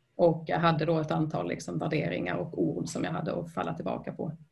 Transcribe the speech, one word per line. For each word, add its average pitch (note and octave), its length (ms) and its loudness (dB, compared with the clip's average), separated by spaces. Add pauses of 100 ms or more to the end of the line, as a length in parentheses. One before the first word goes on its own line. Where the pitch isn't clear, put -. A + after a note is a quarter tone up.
(160)
Och E3+ 320 4
jag F3 120 0
hade D#3+ 260 4
då D#3+ 140 4
ett D3+ 120 -2
antal E3 360 0
liksom E3+ 320 -4
värderingar E3+ 560 0
och F3+ 260 -2
ord E3+ 280 0
som - 140 -4
jag F3 80 -2
hade F3 280 -2
att E3+ 140 -8
falla F3+ 200 -2
tillbaka - 380 -6
på. - 200 -6 (200)